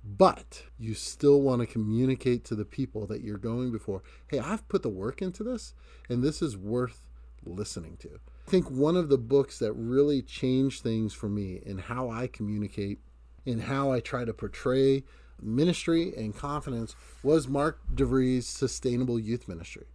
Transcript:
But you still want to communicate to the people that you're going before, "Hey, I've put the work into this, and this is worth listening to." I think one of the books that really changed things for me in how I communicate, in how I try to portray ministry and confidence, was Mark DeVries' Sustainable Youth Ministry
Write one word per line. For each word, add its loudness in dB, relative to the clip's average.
But 2
you -6
still 4
want 4
to 0
communicate 0
to -4
the -4
people -6
that -8
you're -8
going -4
before, -6
"Hey, -2
I've -4
put 0
the -2
work -6
into -6
this, -8
and 0
this 0
is -2
worth -4
listening -10
to." -18
I -18
think 2
one 4
of 0
the 8
books 2
that 0
really 2
changed 0
things 0
for -6
me -4
in -8
how -4
I -4
communicate, -6
in -2
how 0
I 2
try -4
to -4
portray 2
ministry 2
and -6
confidence, -6
was 6
Mark 0
DeVries' 4
Sustainable 0
Youth -4
Ministry -12